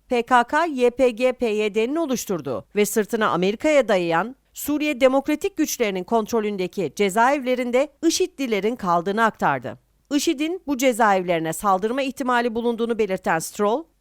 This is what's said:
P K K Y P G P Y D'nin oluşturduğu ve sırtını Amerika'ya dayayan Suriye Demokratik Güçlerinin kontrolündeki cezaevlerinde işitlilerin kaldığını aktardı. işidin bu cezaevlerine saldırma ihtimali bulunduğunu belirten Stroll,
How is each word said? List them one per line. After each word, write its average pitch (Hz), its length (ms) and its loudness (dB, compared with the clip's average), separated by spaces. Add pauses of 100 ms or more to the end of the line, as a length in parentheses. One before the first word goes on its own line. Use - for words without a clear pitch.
P 240 140 0
K 240 220 4
K 302 220 0
Y 247 240 2
P 247 200 2
G 247 240 0
P 247 120 -4
Y 214 300 -2
D'nin 233 200 0
oluşturduğu 185 680 -4 (100)
ve 202 100 2
sırtını 214 420 0
Amerika'ya 208 600 2
dayayan 180 480 0 (180)
Suriye 294 480 -2
Demokratik 277 560 0
Güçlerinin 208 460 -2
kontrolündeki 208 920 -2
cezaevlerinde 247 960 0 (160)
işitlilerin 247 680 -2
kaldığını 190 480 0
aktardı. 139 540 0 (380)
işidin 320 520 -2
bu 277 100 -2
cezaevlerine 190 760 2
saldırma 214 480 0
ihtimali 247 540 -2
bulunduğunu 233 440 -2
belirten 190 400 0
Stroll, 208 440 -2 (180)